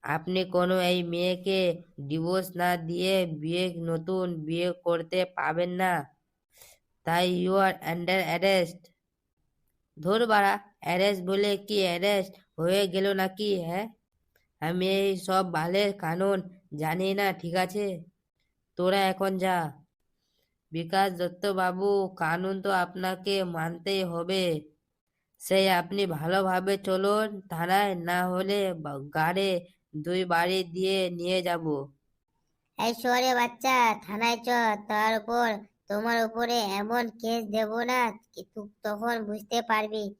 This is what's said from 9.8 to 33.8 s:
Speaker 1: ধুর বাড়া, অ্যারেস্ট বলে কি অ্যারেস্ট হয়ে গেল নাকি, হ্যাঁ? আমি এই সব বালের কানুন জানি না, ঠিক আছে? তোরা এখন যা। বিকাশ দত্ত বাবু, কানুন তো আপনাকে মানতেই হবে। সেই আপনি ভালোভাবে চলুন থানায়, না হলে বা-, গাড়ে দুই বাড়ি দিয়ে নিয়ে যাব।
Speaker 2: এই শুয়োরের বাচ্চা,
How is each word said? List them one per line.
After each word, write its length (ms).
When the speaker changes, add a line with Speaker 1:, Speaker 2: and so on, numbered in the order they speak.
Speaker 1:
ধুর 280
বাড়া, 280
অ্যারেস্ট 440
বলে 340
কি 240
অ্যারেস্ট 520
হয়ে 300
গেল 260
নাকি, 460
হ্যাঁ? 260
আমি 260
এই 300
সব 340
বালের 420
কানুন 460
জানি 400
না, 180
ঠিক 240
আছে? 300
তোরা 220
এখন 380
যা। 200
বিকাশ 400
দত্ত 340
বাবু, 460
কানুন 540
তো 80
আপনাকে 720
মানতেই 600
হবে। 580
সেই 280
আপনি 360
ভালোভাবে 720
চলুন 640
থানায়, 540
না 320
হলে 460
বা-, 300
গাড়ে 380
দুই 280
বাড়ি 380
দিয়ে 460
নিয়ে 320
যাব। 240
Speaker 2:
এই 160
শুয়োরের 420
বাচ্চা, 400